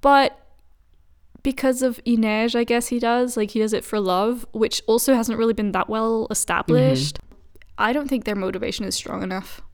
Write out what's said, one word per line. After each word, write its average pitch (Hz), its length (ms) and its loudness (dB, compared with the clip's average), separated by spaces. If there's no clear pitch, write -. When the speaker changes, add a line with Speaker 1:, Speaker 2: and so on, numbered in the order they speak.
Speaker 1:
but 277 380 4
because 262 400 0
of 254 220 0
Inej, 220 520 2
I 233 80 2
guess 240 240 0
he 240 100 -2
does. 240 380 0
Like, 214 160 -2
he 220 80 0
does 220 120 0
it 208 120 -2
for 214 160 -2
love, 202 500 0
which - 380 -2
also 240 260 4
hasn't 226 240 0
really 226 160 2
been 208 180 -2
that 185 160 -2
well 220 420 -2
established. 147 880 2
Speaker 2:
Mm-hmm. - 460 -20
Speaker 1:
I 208 140 0
don't 285 160 -2
think 254 160 -2
their 208 100 -4
motivation 190 500 -4
is 185 120 -4
strong - 260 -8
enough 185 380 -8